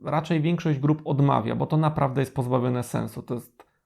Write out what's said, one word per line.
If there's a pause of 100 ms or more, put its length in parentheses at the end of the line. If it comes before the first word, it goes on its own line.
raczej
większość
grup
odmawia,
bo
to
naprawdę
jest
pozbawione
sensu.
To
jest (200)